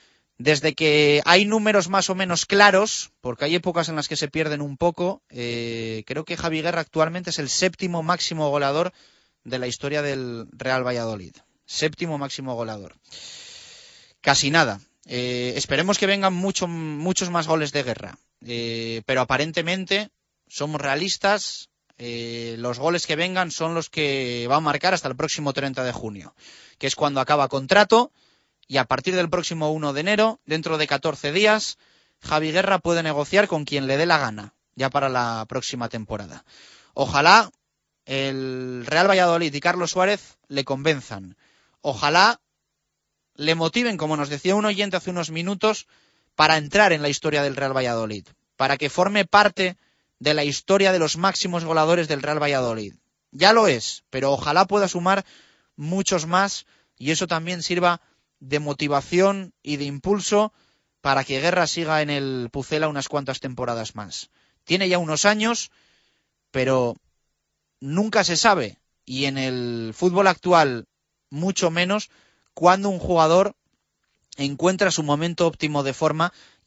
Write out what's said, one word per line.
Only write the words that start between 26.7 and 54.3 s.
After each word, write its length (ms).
que 100
es 80
cuando 240
acaba 260
contrato, 640
y 120
a 80
partir 280
del 140
próximo 420
uno 220
de 80
enero, 460
dentro 320
de 80
catorce 460
días, 440
Javi 300
Guerra 280
puede 240
negociar 440
con 180
quien 220
le 120
dé 80
la 120
gana, 360
ya 140
para 220
la 380
próxima 420
temporada. 540
Ojalá 560
el 800
Real 220
Valladolid 460
y 60
Carlos 300
Suárez 480
le 160
convenzan. 720
Ojalá 600
le 200
motiven, 440
como 180
nos 140
decía 260
un 80
oyente 320
hace 140
unos 200
minutos, 560
para 220
entrar 360
en 100
la 80
historia 320
del 140
Real 200
Valladolid, 500
para 220
que 120
forme 360
parte 500
de 120
la 120
historia 460
de 80
los 200
máximos 480
goleadores 420
del 140
Real 200
Valladolid. 520
Ya 220
lo 160
es, 400
pero 240